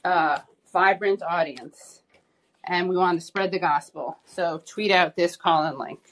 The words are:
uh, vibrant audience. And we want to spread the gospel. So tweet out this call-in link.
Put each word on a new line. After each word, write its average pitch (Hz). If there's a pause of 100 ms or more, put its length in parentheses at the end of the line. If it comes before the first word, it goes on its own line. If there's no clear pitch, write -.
uh, 160 (320)
vibrant 196
audience. 160 (600)
And 180
we 180
want 175
to 165
spread 196
the 185
gospel. 151
So 165
tweet 214
out 180
this 170
call-in 156
link. - (120)